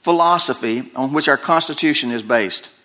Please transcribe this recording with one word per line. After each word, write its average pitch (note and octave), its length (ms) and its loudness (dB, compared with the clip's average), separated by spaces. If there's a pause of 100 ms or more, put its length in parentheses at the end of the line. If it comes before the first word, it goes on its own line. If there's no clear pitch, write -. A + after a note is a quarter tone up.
philosophy E3+ 920 0
on C3+ 180 -4
which D3+ 160 0
our C#3 80 4
Constitution D3+ 720 0
is A#2 100 -4
based. G#2+ 480 -2 (160)